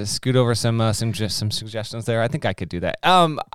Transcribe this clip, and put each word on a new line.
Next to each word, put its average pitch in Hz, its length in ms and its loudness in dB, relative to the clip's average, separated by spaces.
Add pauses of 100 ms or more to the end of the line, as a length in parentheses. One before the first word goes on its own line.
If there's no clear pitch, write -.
scoot 127 300 -2
over 120 200 4
some, 117 260 0
uh, 110 100 2
some 113 220 -2
ju-, 101 160 -4
some 107 220 -2
suggestions 110 540 -8
there? 113 160 2
I 113 60 2
think 147 180 -4
I 101 80 2
could 90 140 -6
do 85 140 -6
that. 85 220 0
Um, 170 360 4 (160)